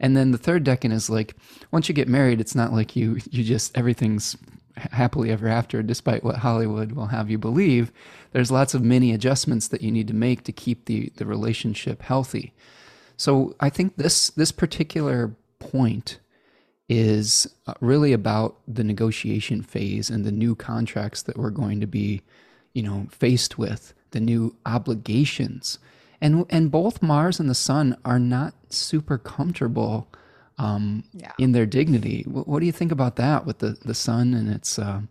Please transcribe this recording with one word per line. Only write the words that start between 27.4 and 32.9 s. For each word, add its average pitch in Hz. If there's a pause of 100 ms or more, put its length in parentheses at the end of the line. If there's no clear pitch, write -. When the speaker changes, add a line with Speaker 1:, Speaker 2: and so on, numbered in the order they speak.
Speaker 1:
the 127
sun 135
are 123
not 123 (160)
super 151
comfortable, 117 (500)
um, 104 (100)
Speaker 2:
Yeah. -
Speaker 1:
in 127
their 120
dignity. 117
Wh-, 135
what 147
do 170
you 170
think 165